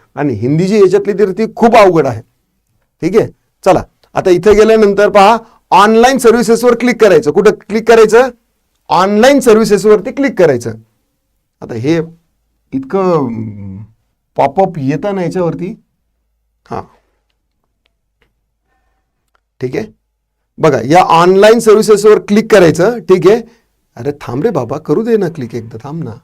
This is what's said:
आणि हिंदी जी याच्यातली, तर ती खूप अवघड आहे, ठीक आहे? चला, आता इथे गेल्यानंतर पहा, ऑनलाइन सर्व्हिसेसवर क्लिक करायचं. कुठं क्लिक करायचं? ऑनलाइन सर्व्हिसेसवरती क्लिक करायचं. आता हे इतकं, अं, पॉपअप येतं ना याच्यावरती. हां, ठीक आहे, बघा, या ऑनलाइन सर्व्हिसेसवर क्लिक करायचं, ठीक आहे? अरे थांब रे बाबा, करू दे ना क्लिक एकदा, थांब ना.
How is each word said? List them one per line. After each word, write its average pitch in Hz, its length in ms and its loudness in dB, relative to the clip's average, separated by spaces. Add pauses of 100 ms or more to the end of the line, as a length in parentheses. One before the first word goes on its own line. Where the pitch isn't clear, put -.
(160)
आणि 139 180 -4
हिंदी 143 340 -2
जी 214 120 0
याच्यातली, 196 340 2
तर 196 180 -2
ती 220 240 -6
खूप 226 200 2
अवघड 175 320 4
आहे, 113 140 -8 (800)
ठीक 185 160 -2
आहे? 147 100 0 (380)
चला, 165 180 0 (300)
आता 190 160 -2
इथे 180 240 2
गेल्यानंतर 208 560 2
पहा, 208 280 2 (340)
ऑनलाइन 220 460 2
सर्व्हिसेसवर 226 580 2
क्लिक 240 260 -2
करायचं. 156 300 2
कुठं 208 200 2
क्लिक 220 360 -6
करायचं? 233 420 4 (600)
ऑनलाइन 208 500 2
सर्व्हिसेसवरती 214 720 2
क्लिक 269 280 -4
करायचं. 120 340 0 (880)
आता - 120 -14
हे 131 240 -2 (760)
इतकं, 180 380 -4
अं, 110 720 -6 (520)
पॉपअप 180 420 -2
येतं 160 380 -6
ना 185 80 -6
याच्यावरती. 170 580 -6 (880)
हां, - 120 -12 (2750)
ठीक 131 140 -8
आहे, 220 100 -8 (720)
बघा, 139 280 0
या 165 180 2
ऑनलाइन 190 560 2
सर्व्हिसेसवर 214 600 2
क्लिक 214 320 -2
करायचं, 190 480 2
ठीक 180 280 0
आहे? 226 140 2 (540)
अरे 123 160 -8 (100)
थांब 123 220 -8
रे 233 60 -2
बाबा, 135 280 -6
करू 156 260 -4
दे 226 140 -2
ना 185 120 -4
क्लिक 120 260 -12
एकदा, 113 280 -14
थांब 156 200 -12
ना. 113 80 -14 (120)